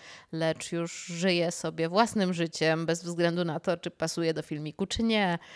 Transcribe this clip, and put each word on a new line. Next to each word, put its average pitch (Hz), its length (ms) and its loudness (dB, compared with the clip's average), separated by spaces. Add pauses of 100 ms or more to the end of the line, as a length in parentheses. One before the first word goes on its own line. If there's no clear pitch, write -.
(320)
lecz 160 400 -2
już 170 340 -4
żyje 175 460 2
sobie 160 360 -4
własnym 190 460 2
życiem, 165 520 0
bez 170 180 -2
względu 170 400 2
na 156 160 -2
to, 170 160 0
czy 170 140 -8
pasuje 160 440 -2
do 160 80 -4
filmiku, 156 440 -4
czy - 160 -2
nie. 208 360 4 (180)